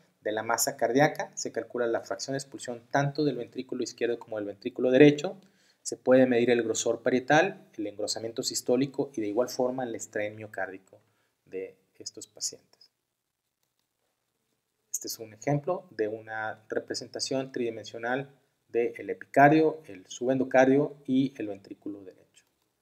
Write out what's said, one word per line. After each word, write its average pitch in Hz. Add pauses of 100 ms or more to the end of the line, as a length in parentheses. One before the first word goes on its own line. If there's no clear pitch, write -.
(200)
de 107
la 110
masa 117
cardíaca, 143
se -
calcula 120
la 113
fracción -
de 135
expulsión 117
tanto 143
del 131
ventrículo 123
izquierdo 117
como 110
del 104
ventrículo 127
derecho, 147 (460)
se -
puede 127
medir 120
el 117
grosor 110
parietal, 147
el 104
engrosamiento 107
sistólico 123
y 110
de 107
igual 117
forma 127
el 113
estrain 107
miocárdico 98 (440)
de 95 (200)
estos -
pacientes. - (2000)
Este -
es -
un 110
ejemplo 147
de 110
una 110
representación -
tridimensional 117 (380)
del 117
epicardio, 151
el 95
subendocardio 131
y 135
el 107
ventrículo 101
derecho. - (360)